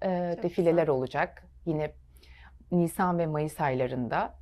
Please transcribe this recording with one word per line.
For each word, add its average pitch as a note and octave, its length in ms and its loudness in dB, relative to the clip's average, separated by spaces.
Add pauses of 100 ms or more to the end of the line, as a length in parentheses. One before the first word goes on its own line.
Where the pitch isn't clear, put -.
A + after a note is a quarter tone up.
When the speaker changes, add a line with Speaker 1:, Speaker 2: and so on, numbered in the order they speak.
Speaker 1:
E, F3+ 320 0
Speaker 2:
Çok E3+ 80 -12
Speaker 1:
defileler E3+ 400 4
Speaker 2:
güzel. D3+ 60 2
Speaker 1:
olacak. C#3 540 0 (240)
Yine D3+ 260 -2 (800)
Nisan F3 460 2
ve E3+ 80 2
Mayıs D#3 340 -2
aylarında C3 800 -2